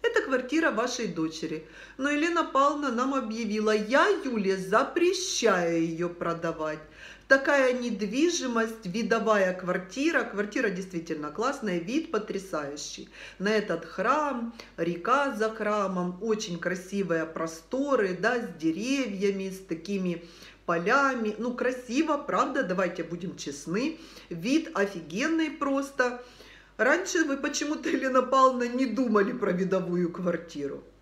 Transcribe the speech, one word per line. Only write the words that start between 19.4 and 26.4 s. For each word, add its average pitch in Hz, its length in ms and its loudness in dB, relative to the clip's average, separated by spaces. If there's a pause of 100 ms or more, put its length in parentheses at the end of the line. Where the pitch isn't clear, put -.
с 185 80 -10
такими 180 680 -4 (440)
полями. 220 720 2
Ну, 240 160 -2
красиво, 262 640 0
правда, 269 440 0
давайте 180 420 0
будем 170 340 -8
честны. 185 600 -4 (320)
Вид 220 460 0
офигенный 202 720 0
просто. 269 760 -2 (540)